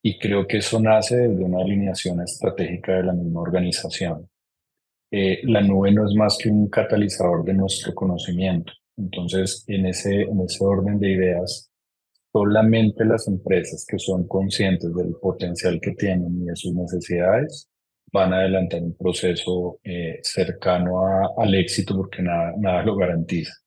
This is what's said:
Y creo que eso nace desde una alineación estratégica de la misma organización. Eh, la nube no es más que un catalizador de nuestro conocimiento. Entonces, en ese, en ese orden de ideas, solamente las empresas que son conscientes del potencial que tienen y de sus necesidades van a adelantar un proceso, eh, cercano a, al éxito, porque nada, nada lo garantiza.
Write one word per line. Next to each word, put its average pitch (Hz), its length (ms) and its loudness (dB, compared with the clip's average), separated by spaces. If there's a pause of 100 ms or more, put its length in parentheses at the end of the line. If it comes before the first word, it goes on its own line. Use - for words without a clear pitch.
Y - 160 -2
creo 101 280 0
que 107 120 -2
eso 110 200 0
nace 110 380 4
desde 104 280 2
una 90 180 0
alineación 92 580 -2
estratégica 90 760 -4
de 92 40 2
la 90 120 0
misma 85 260 -4
organización. 87 880 -4 (840)
Eh, 196 320 0
la 110 180 4
nube 98 300 4
no 104 180 6
es 101 60 2
más 107 240 4
que 113 100 -2
un 104 200 4
catalizador 95 760 0
de 95 100 0
nuestro 95 400 0
conocimiento. 90 800 -2 (240)
Entonces, 95 680 -4
en 95 200 0
ese, 101 360 0
en 101 200 0
ese 90 220 -2
orden 98 360 2
de 98 100 2
ideas, 90 560 0 (680)
solamente 110 720 4
las 110 220 2
empresas 92 600 -2
que - 120 -6
son 90 300 -2
conscientes 95 680 0
del 87 260 -4
potencial 87 600 -2
que 90 160 -4
tienen 90 440 -2
y 87 60 -4
de 85 80 -6
sus 90 180 -6
necesidades 90 960 -2 (440)
van 92 200 2
a 92 60 2
adelantar 92 440 0
un 85 140 -6
proceso, 90 880 -2
eh, 87 400 -8
cercano 90 840 0
a, 95 300 0
al 101 200 2
éxito, 95 400 0
porque 92 260 -4
nada, 85 340 -2
nada 92 280 0
lo 107 100 0
garantiza. 85 580 -2 (140)